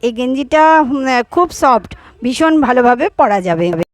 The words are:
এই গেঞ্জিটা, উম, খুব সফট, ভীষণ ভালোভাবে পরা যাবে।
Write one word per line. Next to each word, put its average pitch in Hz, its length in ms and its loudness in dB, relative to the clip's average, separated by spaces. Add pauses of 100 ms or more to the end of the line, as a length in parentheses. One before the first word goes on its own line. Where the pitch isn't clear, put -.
এই 240 60 -2
গেঞ্জিটা, 262 500 -2 (180)
উম, 269 260 -2 (240)
খুব 349 180 0 (140)
সফট, 254 280 0 (340)
ভীষণ 311 420 0
ভালোভাবে 247 400 2 (120)
পরা 208 220 2
যাবে। 175 260 -2 (280)